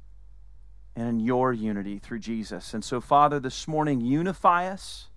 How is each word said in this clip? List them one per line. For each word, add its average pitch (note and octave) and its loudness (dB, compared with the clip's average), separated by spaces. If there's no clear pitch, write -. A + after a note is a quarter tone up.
and A#2 -4
in A#2 2
your B2+ 4
unity G#2 -2
through A#2 -8
Jesus. G#2+ -6
And A2 -4
so, B2 -2
Father, C#3+ 6
this C3 -6
morning, D3+ 2
unify F3 4
us. - -10